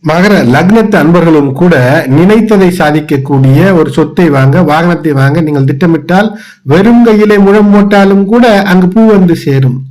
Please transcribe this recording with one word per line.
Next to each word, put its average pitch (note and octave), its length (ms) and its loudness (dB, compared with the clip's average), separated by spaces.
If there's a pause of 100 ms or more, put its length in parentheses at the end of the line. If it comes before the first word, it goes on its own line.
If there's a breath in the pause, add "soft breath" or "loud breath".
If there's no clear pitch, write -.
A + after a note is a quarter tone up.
மகர F3 380 0
லக்னத்து F#3+ 500 0
அன்பர்களும் D#3+ 580 0
கூட C#3+ 560 0
நினைத்ததை G3 600 2
சாதிக்கக்கூடிய D3+ 1040 0
ஒரு D#3+ 160 0
சொத்தை D#3+ 400 -2
வாங்க, C#3 320 0
வாகனத்தை D#3+ 500 -2
வாங்க C#3 280 -2
நீங்கள் D3 240 -2
திட்டமிட்டால், F3 760 -2 (240 loud breath)
வெறும் G#3 420 2
கையிலே G#3+ 340 2
முழம் G3+ 320 2
போட்டாலும் G3+ 560 2
கூட A3+ 360 0
அங்கு F#3 260 0
பூ A3 180 0
வந்து F#3 300 2
சேரும் C3+ 540 -4